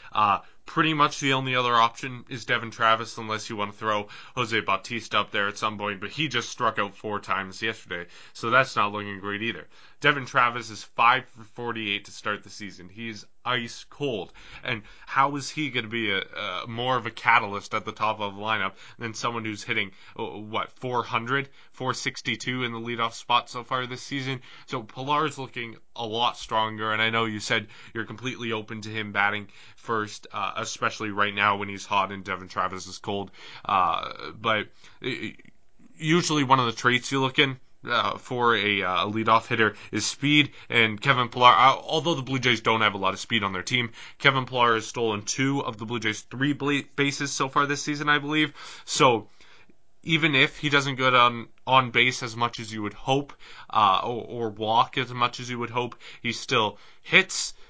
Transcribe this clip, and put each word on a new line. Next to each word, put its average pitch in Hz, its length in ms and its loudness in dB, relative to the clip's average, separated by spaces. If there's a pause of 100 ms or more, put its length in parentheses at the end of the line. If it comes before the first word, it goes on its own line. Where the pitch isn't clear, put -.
(140)
Uh, 104 260 4 (280)
pretty 160 260 2
much 147 280 2
the 135 120 2
only 131 220 0
other 123 180 2
option 117 560 2
is 123 140 -10
Devon 117 260 -2
Travis, 113 480 2
unless 107 320 -6
you 117 60 -6
wanna 101 160 -2
throw 104 380 -2 (260)
Jose 113 240 0
Bautista 107 600 -2
up 101 120 -2
there 101 160 0
at 104 100 -6
some 107 200 -2
point, 101 240 -4
but 101 80 -8
he 151 180 -2
just 123 220 -4
struck 113 280 0
out 101 200 -2
four 104 240 -6
times 95 400 -4
yesterday, 90 440 -6 (280)
so 117 160 -4
that's 131 260 4
not 104 160 0
looking 101 280 -8
great 101 220 -6
either. 95 240 -6 (340)
Devon 143 260 2
Travis 120 440 0
is 104 140 -12
five 127 460 4
for 113 140 -20
forty-eight 110 600 -6
to 101 60 -18
start 101 320 -6
the 98 80 -20
season. 90 360 -14
He's 107 380 -12 (180)
ice 123 460 -4
cold. 117 420 -6 (320)
And 110 200 -6 (240)
how 143 300 2
is 131 120 -8
he 151 200 -4
gonna 117 180 -4
be 110 240 -2
a, 98 80 2
a, 92 480 -6
more 120 300 0
of 113 100 -6
a 104 40 -8
catalyst 110 640 2
at 107 120 -2
the 107 80 -6
top 107 260 -2
of 101 160 -4
the 101 60 -10
lineup 104 320 -2 (260)
than 113 160 -8
someone 117 280 -4
who's 107 200 -8
hitting, 107 280 -4 (280)
uh, 113 40 -6
what, 107 500 -6
four 123 280 -4
hundred, 120 480 -2 (220)
four 127 240 -4
sixty-two 127 680 -6
in 117 100 -4
the 113 60 -8
leadoff 117 340 -4
spot 120 360 0
so 120 140 -10
far 127 240 -4
this 123 160 -12
season? 131 380 -6 (260)
So 127 160 -6
Pillar's 139 560 -2
looking 117 380 -10 (180)
a 120 100 -6
lot 113 320 0
stronger, 110 540 0
and 107 100 0
I 113 80 4
know 113 160 2
you 107 140 -4
said 110 280 -2 (280)
you're 113 100 -6
completely 117 460 -8
open 110 300 -6
to 107 80 -10
him 107 240 -6
batting 101 340 2 (300)
first, 107 540 -6
uh, 101 260 -4
especially 110 520 -4
right 101 240 0
now 101 240 4
when 101 120 -6
he's 98 180 -10
hot 98 240 2
and 95 120 -10
Devon 92 260 -8
Travis 92 360 -4
is 92 140 -12
cold. 98 320 -4 (340)
Uh, 90 460 0 (280)
but, 110 280 -2 (360)
uh, 131 60 -6 (840)
usually 156 480 2
one 131 160 6
of 120 80 2
the 113 40 0
traits 123 400 2
you 139 80 0
look 131 200 2
in, 135 180 2 (300)
uh, 104 300 0
for 120 380 2
a, 101 260 2
uh, 90 240 2
leadoff 110 420 4
hitter 110 280 2 (160)
is 107 140 -2
speed, 147 460 2 (180)
and 113 300 2
Kevin 123 300 2
Pillar, 123 220 8
uh, 123 240 8
although 156 400 -2
the 131 80 -4
Blue 131 160 -2
Jays 120 200 2
don't 113 220 2
have 104 140 4
a - 20 -6
lot 95 160 0
of 95 60 -8
speed 110 240 -2
on 98 100 -2
their 90 80 -4
team, 120 300 -2 (260)
Kevin 135 280 2
Pillar 120 300 4
has 107 100 -2
stolen 110 360 -2
two 135 400 -2
of 113 160 -6
the 113 80 -8
Blue 117 140 -4
Jays' 107 220 -2
three 139 320 -2
bla-, 139 280 -2 (140)
bases 139 360 -2
so 143 160 -2
far 143 180 2
this 139 160 -2
season, 147 280 -2
I 147 80 4
believe. 147 360 0 (300)
So 120 440 4 (760)
even 160 320 2
if 143 220 4
he 151 120 -2
doesn't 139 260 2
get 127 180 4
on, 120 340 6 (180)
on 127 260 4
base 123 320 2
as 113 120 -6
much 117 240 -2
as 110 140 -10
you 107 80 -6
would 104 120 -4
hope, 139 380 0 (380)
uh, 101 340 4
or, 113 200 -4
or 117 260 -4
walk 110 480 2
as 123 160 -2
much 123 260 -2
as 123 100 -8
you 123 100 -4
would 117 100 -4
hope, 120 260 -2 (260)
he 117 120 -2
still 110 460 0 (240)
hits, - 500 0 (160)